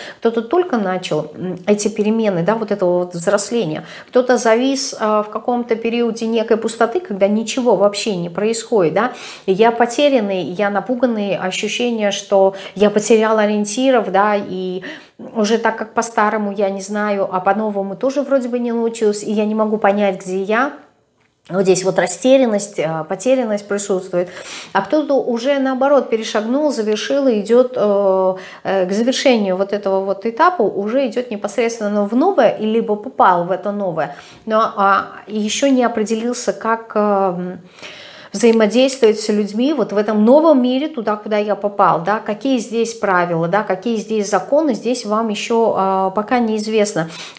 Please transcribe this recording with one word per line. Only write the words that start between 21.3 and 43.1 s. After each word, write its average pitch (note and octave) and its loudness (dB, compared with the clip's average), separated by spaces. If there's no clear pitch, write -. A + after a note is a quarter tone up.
Вот F#3 0
здесь F#3 2
вот F3 0
растерянность, A3 2
э, D#3+ -2
потерянность G#3+ -2
присутствует. F#3 -2
А F#3+ 2
кто-то C#4+ 0
уже, C4 0
наоборот, C4 2
перешагнул, A3+ 0
завершил A3+ 0
и G#3+ 2
идет, B3 4
э, F#3+ 2
э, F#3+ 0
к F#3 -2
завершению A3+ 2
вот G3 -2
этого G3 0
вот G3 -4
этапа, D#4 2
уже G#3+ 0
идет A#3+ -4
непосредственно G#3 -2
в G#3 -2
новое, C#4+ 4
и G#3+ -2
либо G#3+ 0
попал G#3 2
в F3+ -2
это F#3 -4
новое, E3 -4
но, A3 0
а, G3 2
еще G#3+ -2
не B3+ 4
определился, A3+ -2
как, A3+ -4
эм, F#3+ 0
взаимодействовать A3+ 4
с - -2
людьми G#3 0
вот A3 -2
в G3 -2
этом G#3+ 2
новом D4 6
мире, B3+ 0
туда, A3 -4
куда G#3 -4
я G#3 0
попал, G3+ 2
да, G#3 0
какие A3 -2
здесь A3+ -2
правила, F3 0